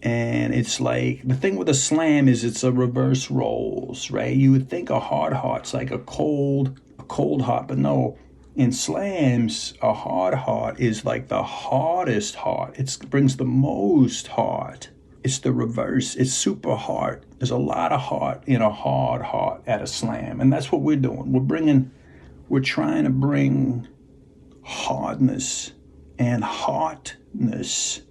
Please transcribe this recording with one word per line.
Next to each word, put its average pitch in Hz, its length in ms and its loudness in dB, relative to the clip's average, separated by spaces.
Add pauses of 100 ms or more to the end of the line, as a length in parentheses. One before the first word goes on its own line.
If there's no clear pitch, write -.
And 117 500 0
it's 123 280 -2
like, 123 440 -2
the 131 120 0
thing 196 200 0
with 180 120 -2
a 151 60 4
slam 151 520 4
is 120 160 6
it's 117 220 -4
a 127 80 4
reverse 127 580 0
roles, - 800 -4
right? 117 240 -2
You 135 180 8
would 131 160 4
think - 220 -6
a 123 80 0
hard - 340 -2
heart's - 400 -4
like - 200 -4
a - 60 -4
cold, 139 800 0 (180)
a - 60 -18
cold 147 380 0
heart, - 260 -2
but - 100 -2
no. 139 400 0 (360)
In 123 180 4
slams, 147 1080 0
a 110 140 2
hard 92 400 0
heart 113 440 -2
is, 120 280 0
like, 123 220 -4
the 101 140 -2
hardest 135 920 -2
heart. - 440 -6
It 131 160 -4 (140)
brings 139 300 4
the 131 80 -2
most 135 800 4
heart. - 640 -4 (340)
It's 131 140 0
the 131 140 0
reverse. 120 640 -2
It's 127 180 0
super - 420 0
hard. - 480 -4 (140)
There's 127 120 -2
a 123 60 0
lot 123 360 0
of 135 80 2
heart 71 460 -4
in 127 140 4
a 110 100 4
hard 67 520 -2
heart - 440 -2
at 110 140 0
a - 60 -8
slam. - 540 -6
And 131 120 6
that's 151 180 0
what 156 120 2
we're 151 140 4
doing. 135 360 -2
We're 131 80 4
bringing, 143 520 4 (580)
we're 139 100 2
trying 156 440 0
to 143 60 2
bring 135 800 2 (720)
hardness - 1120 -2 (460)
and 120 260 0
heartness. - 1700 -4